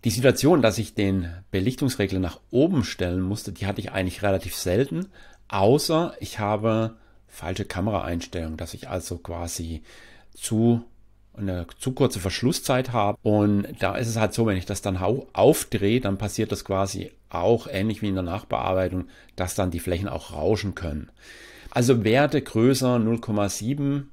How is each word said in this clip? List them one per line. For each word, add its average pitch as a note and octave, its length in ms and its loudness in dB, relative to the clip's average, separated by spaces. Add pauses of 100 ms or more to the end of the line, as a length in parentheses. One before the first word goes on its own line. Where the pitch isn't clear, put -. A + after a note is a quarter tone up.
Die A2+ 60 4
Situation, C3+ 500 6
dass A2 180 4
ich G#2 160 -6
den F#2+ 340 0 (220)
Belichtungsregler G2+ 720 0
nach F2 180 -4 (120)
oben C#3+ 340 4
stellen F#2 380 -2
musste, G2 280 -4
die F#2+ 160 -8
hatte G2 140 -4
ich G2+ 120 -8
eigentlich F#2 300 -4
relativ F#2+ 320 0
selten, C#3 540 0 (400)
außer D3+ 720 2
ich - 180 -12
habe A2 580 0 (300)
falsche F#2 380 -8
Kameraeinstellungen, E2+ 920 -4
dass E2+ 160 -10
ich - 140 -14
also F2 300 -6
quasi E2+ 640 -8 (520)
zu, A#2 500 2 (480)
eine F#2 340 -6 (120)
zu C3 140 -4
kurze C#3 260 2
Verschlusszeit B2 760 0
habe. G#2 300 0
Und G#2 460 4 (100)
da F#2+ 160 -2
ist A#2 140 -2
es A2 80 -4
halt A2 180 0
so, A2+ 120 2
wenn G2 100 2
ich F2+ 100 -4
das G2 160 -6
dann F#2 180 -2
hau-, G2+ 320 -2
aufdrehe, A2+ 680 4
dann G2 180 -2
passiert G#2+ 320 -2
das G2+ 140 -4
quasi F#2+ 480 -2 (160)
auch G2+ 420 2
ähnlich G2+ 320 -2
wie G#2 60 -2
in F#2+ 60 0
der F#2 100 -2
Nachbearbeitung, F#2 840 -2 (300)
dass F#2 180 -4
dann F#2 160 0
die E2+ 80 -6
Flächen F2+ 300 -2
auch - 240 -8
rauschen G2 420 0
können. D2+ 380 -8 (580)
Also A#2+ 320 4
Werte C3+ 400 4
größer B2 560 2
null A2+ 220 2
Komma G#2 280 0
sieben C#3 640 -4